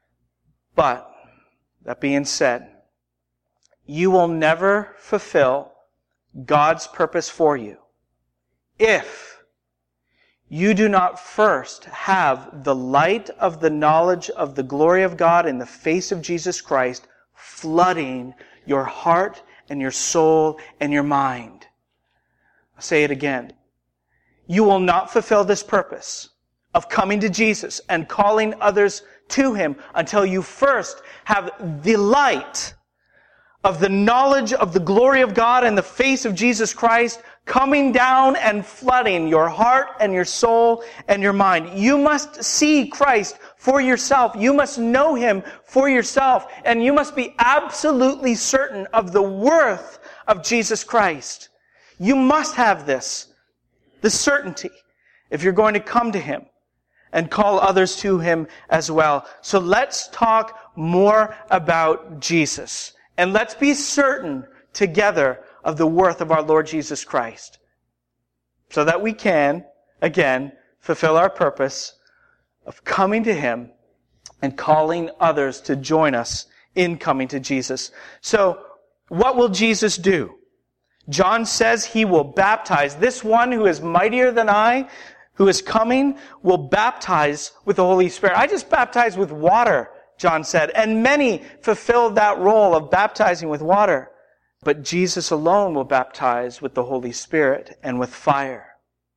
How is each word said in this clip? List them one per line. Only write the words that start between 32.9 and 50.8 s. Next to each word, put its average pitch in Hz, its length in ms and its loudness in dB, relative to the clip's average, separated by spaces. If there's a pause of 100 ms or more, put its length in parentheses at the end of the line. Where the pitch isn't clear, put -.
of 190 140 0
the 190 100 2
knowledge 240 640 2
of 202 200 -2
the 185 80 2
glory 240 400 4
of 214 140 0
God 240 300 2
in 214 120 2
the 185 60 2
face 262 420 -2
of 214 100 -2
Jesus 220 400 0
Christ 233 480 0 (220)
coming 269 480 2
down 262 420 4
and 208 320 -2
flooding 220 640 0
your 160 200 4
heart 247 400 2 (120)
and 202 120 0
your 180 120 0
soul 233 580 2 (240)
and 202 160 0
your 202 100 2
mind. 185 460 0
You 254 180 4
must 285 460 -2
see 302 460 2
Christ 247 500 0 (240)
for 269 180 2
yourself. 254 560 2
You 233 160 2
must 285 240 0
know 262 380 2
him 220 300 -2 (200)
for 269 240 2
yourself, 254 640 0 (120)
and 233 180 2
you 262 100 2
must 285 220 0
be 247 240 -6
absolutely 262 960 2
certain 233 580 -2
of 196 200 -2
the 196 100 2
worth 214 800 0 (260)
of 185 160 0
Jesus 220 400 -2